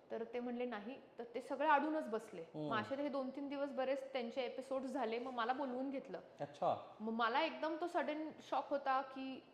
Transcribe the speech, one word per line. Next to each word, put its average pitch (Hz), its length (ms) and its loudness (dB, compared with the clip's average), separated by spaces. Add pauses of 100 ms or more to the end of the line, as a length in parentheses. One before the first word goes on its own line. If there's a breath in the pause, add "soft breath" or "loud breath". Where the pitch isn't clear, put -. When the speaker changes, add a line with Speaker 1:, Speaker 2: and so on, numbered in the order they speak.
(120)
Speaker 1:
तर 226 120 -2 (100)
ते 247 60 0
म्हणले, 247 260 0
"नाही." 233 360 -4 (180)
तर 233 40 -4 (120)
ते 262 60 -2
सगळे 277 260 2
अडूनच 302 420 6
बसले. 214 320 -2
Speaker 2:
हम्म. 151 280 -4
Speaker 1:
मग 220 80 4
असे 240 200 0
ते 285 40 0
हे 294 80 2
दोन 262 200 0
तीन 277 180 -4
दिवस 277 220 0
बरेच 262 440 0
त्यांचे 247 280 -2
एपिसोड्स 262 460 -2
झाले, 240 320 0
मग 262 120 -6
मला 240 220 2
बोलवून 262 360 -2
घेतलं. 247 300 -6 (200)
Speaker 2:
अच्छा. - 600 0
Speaker 1:
मग 220 120 -2
मला 233 300 4
एकदम 311 400 0
तो 349 60 0
सडन 311 420 0 (120)
शॉक 285 280 -2
होता 269 320 2
की 262 420 -8 (100)